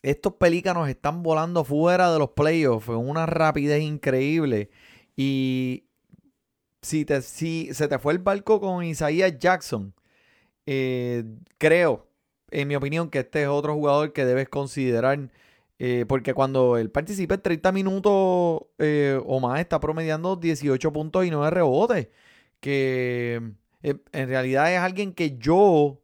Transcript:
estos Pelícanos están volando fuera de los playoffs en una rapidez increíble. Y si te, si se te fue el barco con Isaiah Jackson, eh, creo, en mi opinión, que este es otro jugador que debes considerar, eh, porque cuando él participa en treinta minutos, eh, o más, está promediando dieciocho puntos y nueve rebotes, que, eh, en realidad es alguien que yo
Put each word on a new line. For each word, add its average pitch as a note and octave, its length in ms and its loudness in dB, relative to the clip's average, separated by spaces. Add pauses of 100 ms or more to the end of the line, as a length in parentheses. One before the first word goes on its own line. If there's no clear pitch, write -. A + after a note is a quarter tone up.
estos D3 320 -2
Pelícanos E3+ 540 2
están D3 340 -4
volando D#3+ 420 0
fuera E3+ 480 4
de D#3+ 60 2
los D3 120 0
playoffs C#3+ 580 2
en A#2 80 -4
una C#3+ 300 -2
rapidez D3+ 560 0
increíble. C#3+ 880 0 (460)
Y C3 680 -2 (1000)
si D#3 220 -2
te, C#3+ 180 0
si E3 500 -6
se D3+ 160 -2
te C#3+ 100 -2
fue D3 160 0
el F3+ 40 -2
barco G3 420 0
con F#3 240 -4
Isaiah E3 440 0
Jackson, C3+ 680 -2 (720)
eh, B2+ 580 -4 (340)
creo, D#3 500 2 (420)
en C#3+ 180 -4
mi C#3+ 80 -2
opinión, C#3+ 340 -2
que C#3 100 -2
este D3 220 -2
es C#3+ 60 0
otro D3 260 0
jugador D3 380 2
que C#3+ 120 -2
debes C3 240 2
considerar, C3+ 840 -2 (480)
eh, B2 300 -2
porque C3 260 -2
cuando C3 420 2
él A2+ 140 -2
participa F#3 440 -2
en F#3+ 80 -4
treinta F3 300 0
minutos, F#3+ 920 2 (160)
eh, D3 460 2
o C3 160 -2
más, C3 200 -2
está E3 200 -2
promediando D#3+ 560 -2
dieciocho D3 560 0
puntos D#3 320 -2
y F3 60 0
nueve D3+ 200 0
rebotes, F3 580 2 (520)
que, B2+ 800 -2 (420)
eh, C#3+ 120 -2 (180)
en C3 160 -6
realidad C3 440 0
es F3+ 60 0
alguien F#3 360 -4
que D3+ 240 -4
yo D3+ 640 4